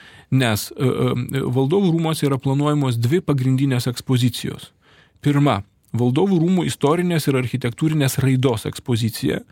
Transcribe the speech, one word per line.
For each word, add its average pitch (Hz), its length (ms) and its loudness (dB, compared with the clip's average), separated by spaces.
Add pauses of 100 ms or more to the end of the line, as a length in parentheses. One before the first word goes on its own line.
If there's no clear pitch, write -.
(300)
nes, 120 400 0
e, - 140 -6
e, 127 600 -2
Valdovų 156 500 2
rūmuose 160 320 -2
yra 139 120 0
planuojamos 139 600 0
dvi 123 240 0
pagrindinės 131 680 0
ekspozicijos. - 840 -2 (500)
Pirma, 143 400 2 (340)
Valdovų 156 460 2
rūmų 175 240 2
istorinės 165 640 0
ir 131 100 2
architektūrinės 135 800 -2
raidos 127 480 2
ekspozicija, - 720 -2 (120)